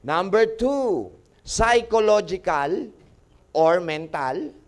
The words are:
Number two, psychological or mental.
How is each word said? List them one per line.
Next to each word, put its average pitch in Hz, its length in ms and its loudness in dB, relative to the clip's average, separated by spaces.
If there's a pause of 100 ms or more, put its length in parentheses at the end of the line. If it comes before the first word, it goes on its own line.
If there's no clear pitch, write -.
Number 185 400 2 (100)
two, 240 540 -2 (320)
psychological 208 1500 0 (580)
or 160 300 4
mental. 156 720 -6 (140)